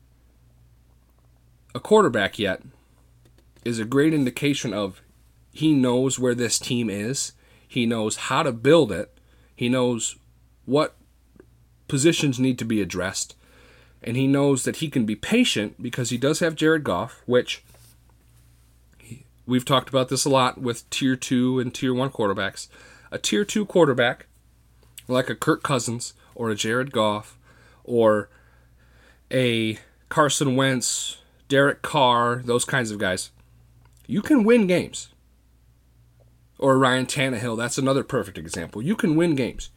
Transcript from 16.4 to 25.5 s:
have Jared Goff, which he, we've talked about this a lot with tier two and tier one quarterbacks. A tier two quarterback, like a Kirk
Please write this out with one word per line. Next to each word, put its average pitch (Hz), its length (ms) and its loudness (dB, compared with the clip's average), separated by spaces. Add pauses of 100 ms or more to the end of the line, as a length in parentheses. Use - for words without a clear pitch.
have 165 160 0
Jared 156 280 2
Goff, 101 420 -4
which - 380 0 (1300)
he, - 260 -20 (220)
we've 123 180 0
talked 131 240 0
about 131 200 0
this 131 160 -2
a 147 60 0
lot 127 300 2
with 120 300 -6
tier 131 260 0
two 127 420 0
and 123 140 -4
tier 127 220 -2
one 131 160 -2
quarterbacks. 98 580 -4 (420)
A - 80 -6
tier 208 260 0
two 208 200 -2
quarterback, 135 600 0 (840)
like 127 220 0
a 113 40 -6
Kirk - 280 -2